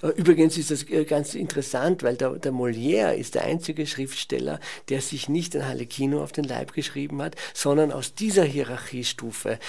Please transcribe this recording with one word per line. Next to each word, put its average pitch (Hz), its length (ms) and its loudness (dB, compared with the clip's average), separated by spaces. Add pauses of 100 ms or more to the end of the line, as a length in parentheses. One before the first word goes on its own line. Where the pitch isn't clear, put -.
Äh, 156 60 2
übrigens 160 480 6
ist 156 140 -2
das, 143 140 -2
äh, 156 200 2
ganz 147 300 0
interessant, 151 680 0
weil 127 140 2
der, 131 140 0
der 135 200 -4
Molière 123 640 2
ist - 220 -4
der - 100 0
einzige 156 420 -2
Schriftsteller, 135 720 -4 (300)
der 135 140 0
sich - 260 -6
nicht 170 240 0
den 143 160 -2
Harlequino 135 540 -2
auf 143 100 -8
den 147 120 -2
Leib 127 280 -6
geschrieben 143 480 -6
hat, 160 160 -6 (160)
sondern 147 400 4
aus 131 220 -6
dieser 196 300 4
Hierarchiestufe, 123 1120 -4 (100)